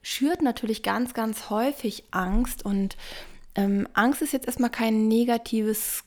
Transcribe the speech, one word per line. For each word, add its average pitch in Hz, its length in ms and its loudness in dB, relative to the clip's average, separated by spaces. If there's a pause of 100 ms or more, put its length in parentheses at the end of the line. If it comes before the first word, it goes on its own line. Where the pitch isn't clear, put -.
schürt 330 400 0
natürlich 233 420 0
ganz, 226 300 -2
ganz 220 360 -4
häufig 233 640 -2
Angst. 202 540 0
Und, 196 320 0 (580)
ähm, 202 380 2
Angst 240 280 4
ist 302 120 -2
jetzt 269 140 -2
erstmal 247 220 0
kein 220 380 2
negatives 226 1000 0